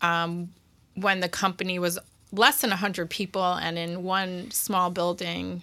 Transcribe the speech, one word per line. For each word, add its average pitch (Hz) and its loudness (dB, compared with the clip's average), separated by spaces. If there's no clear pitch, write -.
um, 170 0
when 190 2
the 180 0
company 185 -2
was 175 0
less 226 6
than 226 2
a - 2
hundred 175 -2
people 185 0
and 165 -2
in 170 -4
one 185 -2
small 180 2
building, 175 -2